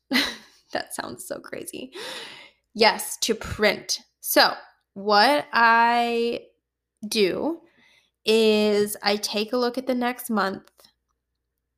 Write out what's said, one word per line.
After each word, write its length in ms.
<laughs> 60
That 200
sounds 320
so 140
crazy. 540
Yes, 480
to 120
print. 680
So 320
what 580
I 880
do 540
is 760
I 140
take 380
a 40
look 200
at 100
the 80
next 340
month 400